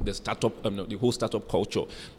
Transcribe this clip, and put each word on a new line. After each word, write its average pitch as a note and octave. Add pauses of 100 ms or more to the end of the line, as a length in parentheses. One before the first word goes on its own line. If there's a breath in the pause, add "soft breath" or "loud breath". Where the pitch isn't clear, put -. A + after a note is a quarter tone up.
the G2+
startup, -
um, G2+
no, F#2+
the G2+
whole A#2+
startup A2
culture. F#2+ (340 loud breath)